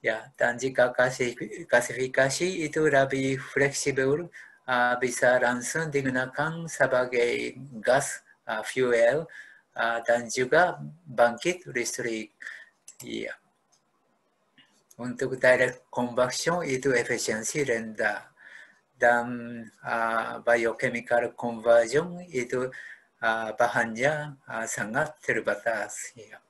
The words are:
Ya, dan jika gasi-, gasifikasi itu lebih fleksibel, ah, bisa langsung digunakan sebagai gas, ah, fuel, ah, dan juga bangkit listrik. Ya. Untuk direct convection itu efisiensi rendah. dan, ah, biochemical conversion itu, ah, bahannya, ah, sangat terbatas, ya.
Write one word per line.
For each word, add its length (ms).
Ya, 340
dan 220
jika 400
gasi-, 400
gasifikasi 960
itu 220
lebih 500
fleksibel, 880
ah, 320
bisa 400
langsung 560
digunakan 720
sebagai 880
gas, 400
ah, 160
fuel, 640
ah, 240
dan 260
juga 540
bangkit 640
listrik. 640
Ya. 320
Untuk 440
direct 480
convection 760
itu 280
efisiensi 720
rendah. 680
dan, 300
ah, 640
biochemical 800
conversion 840
itu, 380
ah, 260
bahannya, 800
ah, 180
sangat 320
terbatas, 920
ya. 220